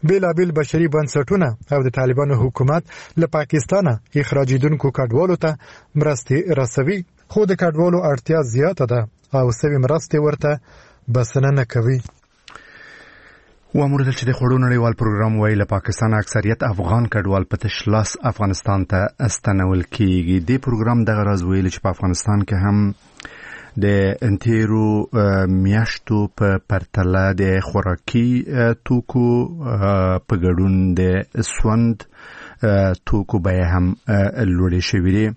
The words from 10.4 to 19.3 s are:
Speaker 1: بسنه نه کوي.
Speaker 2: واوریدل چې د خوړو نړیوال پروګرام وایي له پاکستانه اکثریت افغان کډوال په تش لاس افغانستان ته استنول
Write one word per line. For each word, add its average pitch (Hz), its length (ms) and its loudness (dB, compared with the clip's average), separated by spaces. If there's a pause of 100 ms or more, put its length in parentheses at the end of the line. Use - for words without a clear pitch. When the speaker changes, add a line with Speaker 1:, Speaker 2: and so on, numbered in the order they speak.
Speaker 1:
بسنه 131 440 0
نه 127 60 0 (100)
کوي. 127 240 2 (1800)
Speaker 2:
واوریدل 139 440 0
چې - 100 -8
د 131 100 0
خوړو 123 260 2
نړیوال 120 360 2
پروګرام 110 360 0
وایي 107 220 2
له 101 120 0
پاکستانه 107 520 0
اکثریت 110 440 -2
افغان 104 380 0 (100)
کډوال 98 360 0
په - 120 -4
تش - 140 -4 (180)
لاس 107 160 0 (200)
افغانستان 98 540 -2
ته 92 160 -2 (280)
استنول 95 540 0